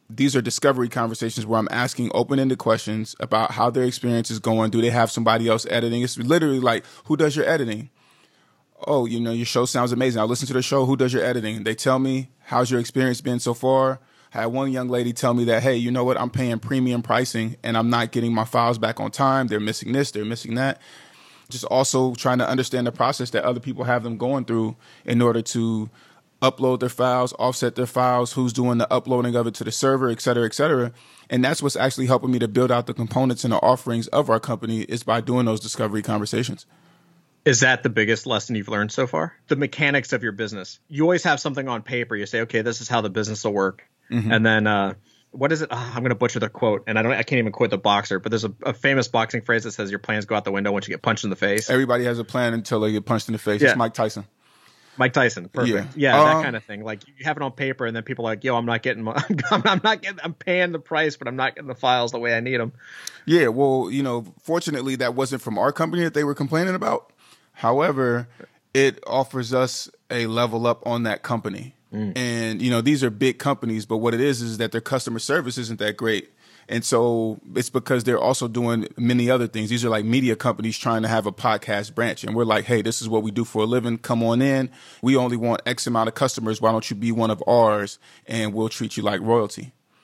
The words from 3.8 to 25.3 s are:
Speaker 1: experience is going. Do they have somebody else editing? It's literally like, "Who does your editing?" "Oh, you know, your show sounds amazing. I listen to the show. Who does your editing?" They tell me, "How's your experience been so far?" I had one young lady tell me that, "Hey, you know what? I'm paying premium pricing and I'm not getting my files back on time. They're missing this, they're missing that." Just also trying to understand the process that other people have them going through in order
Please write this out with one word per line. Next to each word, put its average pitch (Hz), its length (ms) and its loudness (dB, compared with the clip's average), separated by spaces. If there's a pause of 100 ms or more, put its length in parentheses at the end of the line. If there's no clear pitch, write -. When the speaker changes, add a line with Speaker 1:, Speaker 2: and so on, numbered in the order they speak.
Speaker 1:
experience 120 440 -2
is 110 100 -6
going. 110 320 2
Do 117 100 2
they 117 100 4
have 113 200 4
somebody 113 360 2
else 110 220 2
editing? 117 340 0
It's 123 140 -4
literally 139 420 2
like, 117 240 2 (220)
"Who 151 120 0
does 151 180 2
your 151 120 0
editing?" 123 420 -2 (960)
"Oh, 135 200 2
you 117 140 -2
know, 117 120 -2
your 117 140 -2
show 123 200 2
sounds 123 260 0
amazing. 120 300 0
I 107 40 2
listen 123 220 -2
to 131 60 -6
the 127 80 2
show. 135 240 2
Who 131 120 2
does 127 160 2
your 123 100 2
editing?" 113 400 -2
They 110 120 0
tell 131 240 2
me, 131 300 -2 (160)
"How's 123 240 0
your 123 100 2
experience 127 420 0
been 123 180 -2
so 120 140 -2
far?" 131 460 2 (360)
I - 60 -2
had 113 60 0
one 135 240 -2
young 127 180 -4
lady 123 240 0
tell 120 200 2
me 120 120 2
that, 117 180 4
"Hey, 131 140 4
you 120 140 0
know 123 120 0
what? 127 160 2
I'm 123 120 -2
paying 123 280 -2
premium 127 440 0
pricing 113 600 0
and 113 140 0
I'm 117 120 4
not 117 220 2
getting 117 220 0
my 113 120 2
files 117 340 2
back 113 200 -2
on 107 120 -6
time. 135 360 2
They're 104 120 0
missing 107 340 -4
this, 139 180 0
they're 107 140 -4
missing 113 300 -6
that." 131 260 -2 (680)
Just 120 160 -10
also 131 500 2
trying 127 240 0
to 123 100 2
understand 123 380 0
the 117 40 -4
process 123 400 -2
that 107 120 0
other 123 160 0
people 127 240 -6
have 123 200 0
them 117 140 -6
going 123 280 -2
through 113 300 -2 (300)
in 120 160 2
order 117 200 4